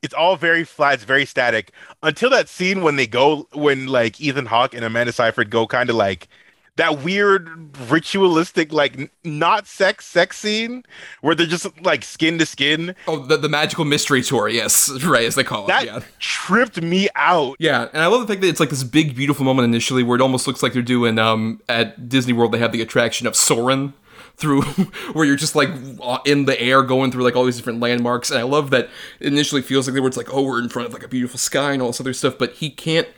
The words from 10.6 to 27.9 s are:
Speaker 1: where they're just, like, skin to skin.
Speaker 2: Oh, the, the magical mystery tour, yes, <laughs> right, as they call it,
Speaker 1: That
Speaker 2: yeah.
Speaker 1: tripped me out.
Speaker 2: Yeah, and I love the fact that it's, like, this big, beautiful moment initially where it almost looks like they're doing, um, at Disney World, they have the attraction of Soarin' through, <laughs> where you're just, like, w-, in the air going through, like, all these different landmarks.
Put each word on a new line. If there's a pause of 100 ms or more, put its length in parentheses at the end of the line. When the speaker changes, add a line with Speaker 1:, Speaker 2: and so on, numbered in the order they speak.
Speaker 1:
where
they're
just, (160)
like,
skin
to
skin. (120)
Speaker 2:
Oh,
the,
the
magical
mystery
tour,
yes,
<laughs>
right,
as
they
call
it,
Speaker 1:
That
Speaker 2:
yeah. (200)
Speaker 1:
tripped
me
out.
Speaker 2:
Yeah,
and
I
love
the
fact
that
it's,
like,
this
big,
beautiful
moment
initially
where
it
almost
looks
like
they're
doing,
um,
at
Disney
World,
they
have
the
attraction
of
Soarin' (440)
through,
<laughs>
where
you're
just,
like, (280)
w-,
in
the
air
going
through,
like,
all
these
different
landmarks.